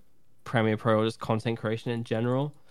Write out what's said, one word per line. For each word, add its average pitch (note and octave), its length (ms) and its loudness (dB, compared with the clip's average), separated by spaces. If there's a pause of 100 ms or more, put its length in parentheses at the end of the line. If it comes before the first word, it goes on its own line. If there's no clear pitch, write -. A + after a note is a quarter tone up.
(440)
Premiere A2 320 2
Pro A2 240 4
or A2 60 2
just A2 120 -2
content A#2 400 -2
creation A2+ 340 -4
in A#2 120 -2
general, B2 500 0 (180)